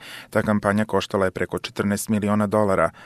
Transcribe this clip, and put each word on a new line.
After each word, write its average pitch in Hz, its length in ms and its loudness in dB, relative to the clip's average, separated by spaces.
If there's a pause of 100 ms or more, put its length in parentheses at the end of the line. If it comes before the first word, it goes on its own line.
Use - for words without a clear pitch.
(300)
Ta 110 120 0
kampanja 104 440 2
koštala 98 400 0
je 92 60 0
preko 92 280 -4
četrnaest 101 500 -4
miliona 104 380 0
dolara, 95 420 2 (160)